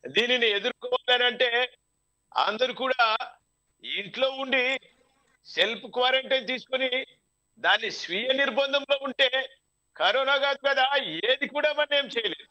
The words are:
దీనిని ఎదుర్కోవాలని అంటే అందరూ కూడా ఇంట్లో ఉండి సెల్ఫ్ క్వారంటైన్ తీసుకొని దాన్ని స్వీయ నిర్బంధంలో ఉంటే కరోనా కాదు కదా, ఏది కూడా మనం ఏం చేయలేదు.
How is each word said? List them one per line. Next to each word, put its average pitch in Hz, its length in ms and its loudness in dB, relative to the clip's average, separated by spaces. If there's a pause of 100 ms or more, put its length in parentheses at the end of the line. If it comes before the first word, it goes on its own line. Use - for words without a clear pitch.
దీనిని 233 380 2
ఎదుర్కోవాలని 247 760 0
అంటే 247 480 0 (640)
అందరూ 214 360 0
కూడా 226 460 0 (640)
ఇంట్లో 196 460 -4
ఉండి 262 500 0 (640)
సెల్ఫ్ 214 420 -2
క్వారంటైన్ 254 600 0
తీసుకొని 254 600 -4 (520)
దాన్ని 202 320 2
స్వీయ 214 420 -4
నిర్బంధంలో 277 680 0
ఉంటే 262 460 0 (480)
కరోనా 262 400 2
కాదు 277 220 0 (100)
కదా, 269 280 4
ఏది 220 520 0
కూడా 294 240 0
మనం 294 220 0
ఏం 285 100 2
చేయలేదు. 220 460 -6